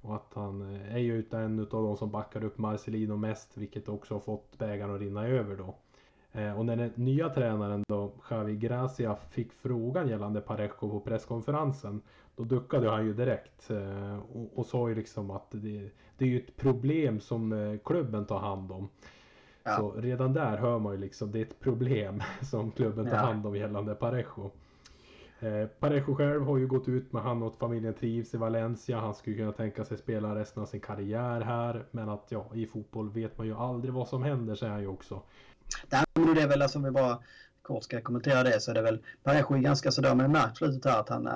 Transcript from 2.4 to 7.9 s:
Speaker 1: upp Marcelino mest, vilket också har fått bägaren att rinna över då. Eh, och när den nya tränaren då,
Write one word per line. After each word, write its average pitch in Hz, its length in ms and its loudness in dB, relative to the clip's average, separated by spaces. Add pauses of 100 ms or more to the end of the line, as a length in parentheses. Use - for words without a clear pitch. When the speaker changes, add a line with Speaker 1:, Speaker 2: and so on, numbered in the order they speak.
Speaker 1:
upp 107 140 -6
Marcelino 107 600 -2
mest, 107 400 -4
vilket 104 320 -8
också 104 240 -6
har 104 80 -2
fått - 360 -8
bägaren 101 380 -4
att 98 60 -6
rinna 104 260 -4
över 110 280 0
då. 92 200 -12 (560)
Eh, 104 280 -4
och 113 60 0
när 117 100 0
den 117 200 -2
nya 135 340 2
tränaren 104 580 0
då, 101 240 -2 (180)